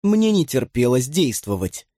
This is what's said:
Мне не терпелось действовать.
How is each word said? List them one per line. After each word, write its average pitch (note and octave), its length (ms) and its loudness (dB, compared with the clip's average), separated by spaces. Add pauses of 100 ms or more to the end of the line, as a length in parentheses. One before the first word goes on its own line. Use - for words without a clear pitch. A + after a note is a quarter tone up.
Мне A3 300 2
не F3+ 140 0
терпелось B2 600 0
действовать. G#2+ 800 -4 (120)